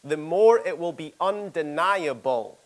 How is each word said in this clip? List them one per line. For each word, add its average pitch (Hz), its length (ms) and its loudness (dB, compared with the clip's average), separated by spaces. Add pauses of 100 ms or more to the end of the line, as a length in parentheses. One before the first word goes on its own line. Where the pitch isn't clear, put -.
the 147 120 -2
more 196 420 4
it 180 200 -2
will 170 140 -4
be 151 280 -12
undeniable. 160 1500 -2